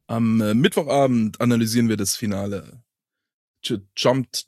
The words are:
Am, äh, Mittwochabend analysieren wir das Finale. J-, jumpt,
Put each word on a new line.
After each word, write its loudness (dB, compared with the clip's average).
Am, 0
äh, 0
Mittwochabend 2
analysieren 2
wir 0
das -2
Finale. -6
J-, -4
jumpt, -2